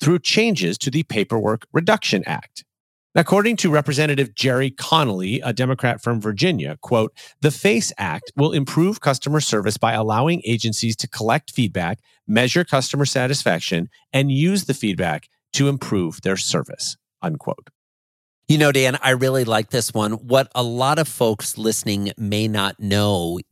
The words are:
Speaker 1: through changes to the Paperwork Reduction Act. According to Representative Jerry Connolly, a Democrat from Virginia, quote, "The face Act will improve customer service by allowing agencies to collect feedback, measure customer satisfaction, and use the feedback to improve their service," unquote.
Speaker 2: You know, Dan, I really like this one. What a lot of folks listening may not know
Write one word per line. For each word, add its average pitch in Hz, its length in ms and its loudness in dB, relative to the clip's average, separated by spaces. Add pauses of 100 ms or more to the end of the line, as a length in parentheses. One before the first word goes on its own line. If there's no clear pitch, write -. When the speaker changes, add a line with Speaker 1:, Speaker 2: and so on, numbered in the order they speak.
Speaker 1:
through 170 200 4
changes 160 580 0
to - 120 -4
the 151 120 0
Paperwork 107 680 -2
Reduction 165 540 2
Act. - 380 -8 (520)
According 202 400 4
to 175 140 0
Representative 143 680 0
Jerry 131 340 0
Connolly, 120 680 0
a 123 120 -4
Democrat 127 480 -2
from 117 200 -2
Virginia, 104 600 -2
quote, 110 320 0 (280)
"The 147 100 4
face 214 480 0
Act 92 380 -6
will 147 160 2
improve 165 480 0
customer 147 400 0
service 104 360 0
by 113 180 0
allowing 110 500 0
agencies 113 520 -2
to - 120 -8
collect 113 420 -2
feedback, 92 480 -2 (300)
measure 123 340 4
customer 139 440 0
satisfaction, 120 840 -2 (240)
and 139 180 2
use 160 360 2
the - 80 -2
feedback 85 540 -4 (260)
to 139 120 2
improve 104 560 -2
their 95 140 0
service," - 600 -4 (240)
unquote. - 500 -8 (760)
Speaker 2:
You 151 100 4
know, 147 160 4
Dan, 131 300 2
I 131 80 2
really 131 340 2
like 110 260 0
this 120 220 -2
one. 107 200 0
What 127 420 0
a 127 80 -2
lot 127 360 0
of 156 80 0
folks - 520 -2
listening 104 580 -2
may 107 320 -2
not 98 320 -4
know 98 600 0 (120)